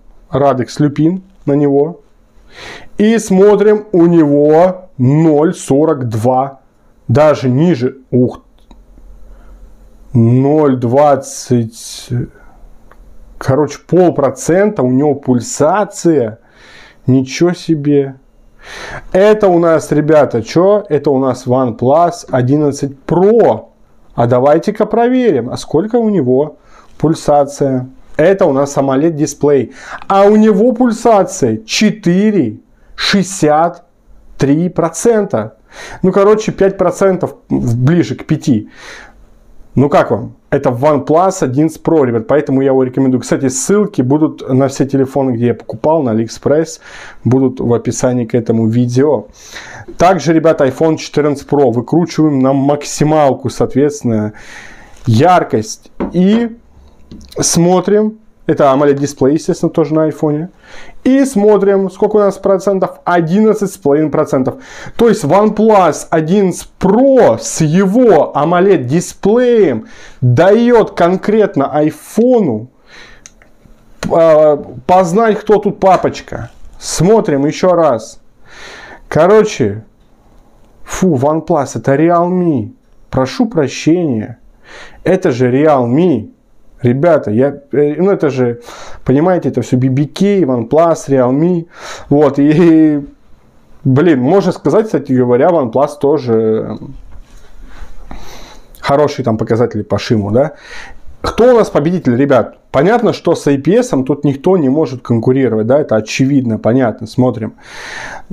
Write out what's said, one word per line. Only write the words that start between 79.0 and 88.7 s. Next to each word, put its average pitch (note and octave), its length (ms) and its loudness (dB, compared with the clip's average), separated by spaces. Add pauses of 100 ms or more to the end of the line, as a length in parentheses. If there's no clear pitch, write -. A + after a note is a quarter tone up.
Короче, D#3 800 2 (1000)
фу, F3+ 320 -2
OnePlus — D3+ 640 -2
это C3+ 160 0
Realme. E3+ 800 0 (360)
Прошу C3 360 -2
прощения. C#3+ 920 -2 (640)
Это F#3 260 0
же B2 180 0
Realme. C3+ 840 0 (500)
Ребята, C#3 500 0
я, C3+ 300 0 (100)
э, D3 260 0
ну F#3 140 0
это E3 180 0
же, B2 300 -2 (460)